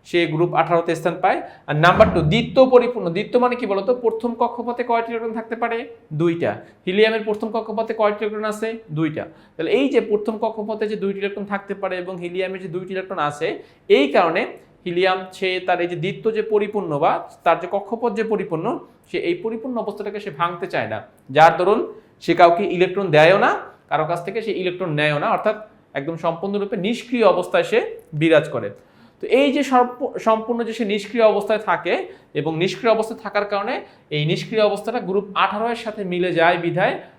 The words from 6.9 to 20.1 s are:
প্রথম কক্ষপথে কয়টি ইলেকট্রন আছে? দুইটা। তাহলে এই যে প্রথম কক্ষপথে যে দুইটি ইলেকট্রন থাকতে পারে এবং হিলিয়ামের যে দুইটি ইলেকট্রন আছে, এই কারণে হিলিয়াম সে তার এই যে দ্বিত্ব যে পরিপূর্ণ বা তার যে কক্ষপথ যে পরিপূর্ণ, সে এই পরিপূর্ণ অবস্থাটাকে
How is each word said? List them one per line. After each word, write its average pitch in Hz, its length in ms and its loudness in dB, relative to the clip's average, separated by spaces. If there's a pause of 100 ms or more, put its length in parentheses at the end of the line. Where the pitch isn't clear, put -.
প্রথম 214 280 -6
কক্ষপথে 220 420 -6
কয়টি 208 320 0
ইলেকট্রন 214 180 -6
আছে? 214 300 -6 (180)
দুইটা। 156 320 -4 (340)
তাহলে 160 140 -4
এই 262 180 2
যে 233 120 2
প্রথম 214 360 -2
কক্ষপথে 214 500 -4
যে 214 80 -6
দুইটি 196 240 -4
ইলেকট্রন 202 260 -6
থাকতে 202 280 -6
পারে 190 240 -4
এবং 180 200 -8
হিলিয়ামের 185 440 -6
যে 190 60 -12
দুইটি 180 260 -8
ইলেকট্রন 185 260 -6
আছে, 151 400 -4 (280)
এই 262 200 6
কারণে 190 340 2 (440)
হিলিয়াম 185 460 0
সে 185 360 -4
তার 175 140 2
এই 175 60 0
যে 175 80 -6
দ্বিত্ব 196 360 -4
যে 214 100 -2
পরিপূর্ণ 202 580 -2
বা 175 300 0 (140)
তার 165 160 4
যে 180 120 -8
কক্ষপথ 220 420 -4
যে 220 100 -2
পরিপূর্ণ, 190 560 -4 (320)
সে 180 60 -4
এই 175 180 -2
পরিপূর্ণ 226 420 -6
অবস্থাটাকে 208 420 -8